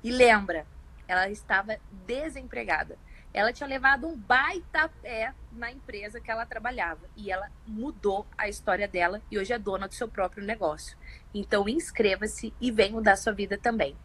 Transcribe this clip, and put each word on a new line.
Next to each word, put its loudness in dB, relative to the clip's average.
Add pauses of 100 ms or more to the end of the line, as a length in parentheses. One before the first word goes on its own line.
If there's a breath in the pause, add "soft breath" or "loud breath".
E -2
lembra, 6 (400)
ela 2
estava -2 (280)
desempregada. -4 (360 loud breath)
Ela 2
tinha -8
levado 2
um -6
baita 2 (140)
pé -4 (160)
na -10
empresa -12
que -12
ela -2
trabalhava. -4 (160)
E -6
ela -4 (160)
mudou -2 (140)
a 0
história 0
dela 0 (100)
e -2
hoje -2
é 0
dona -4
do -12
seu -4
próprio -2
negócio. -4 (380 loud breath)
Então, 2
inscreva-se 0
e 2
vem 6
mudar 6
sua 0
vida -2
também. 0